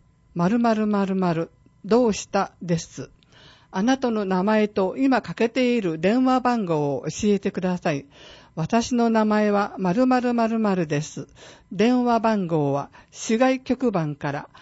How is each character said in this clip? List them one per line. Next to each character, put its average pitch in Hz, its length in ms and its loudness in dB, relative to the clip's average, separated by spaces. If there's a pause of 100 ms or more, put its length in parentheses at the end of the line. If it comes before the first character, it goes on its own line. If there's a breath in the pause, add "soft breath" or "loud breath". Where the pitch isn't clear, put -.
(340)
〇 185 240 2
〇 226 280 2
〇 196 280 0
〇、 175 360 0 (320)
ど 220 260 2
う 202 40 2
し - 140 -8
た - 340 -2
で 170 180 -2
す。 - 300 -14 (640 soft breath)
あ 190 120 -4
な 254 140 2
た 262 140 -2
の 214 160 -2
名 185 160 0
前 214 260 2
と 196 300 -2
今 262 240 2
か 175 100 -10
け 226 160 0
て 240 300 0
い - 20 -2
る 160 180 -2
電 220 260 2
話 254 160 2
番 240 260 0
号 147 280 0
を 131 140 -6
教 208 240 0
え 196 60 2
て 190 120 -4
く 180 120 -6
だ 180 160 -2
さ 170 160 -2
い。 139 100 -6 (500 loud breath)
私 226 400 -2
の 233 140 2
名 220 160 2
前 214 260 2
は 202 280 0
〇 190 280 0
〇 247 280 2
〇 226 240 0
〇 190 280 0
で 151 140 -2
す。 151 260 -10 (460 loud breath)
電 240 320 2
話 233 160 2
番 214 260 0
号 151 280 0
は 139 160 -6 (200 loud breath)
市 - 280 -2
外 262 220 2
局 247 320 -2
番 160 220 -2
か 143 180 -6
ら 147 160 -8 (140 loud breath)